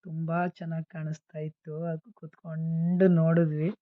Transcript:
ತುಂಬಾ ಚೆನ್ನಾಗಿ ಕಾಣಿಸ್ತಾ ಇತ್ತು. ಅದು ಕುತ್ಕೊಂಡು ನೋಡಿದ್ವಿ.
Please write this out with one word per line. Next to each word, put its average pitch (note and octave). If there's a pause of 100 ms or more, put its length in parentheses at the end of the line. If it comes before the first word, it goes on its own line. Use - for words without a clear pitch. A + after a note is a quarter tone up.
ತುಂಬಾ E3
ಚೆನ್ನಾಗಿ E3
ಕಾಣಿಸ್ತಾ D#3
ಇತ್ತು. D#3 (100)
ಅದು E3
ಕುತ್ಕೊಂಡು E3
ನೋಡಿದ್ವಿ. E3 (120)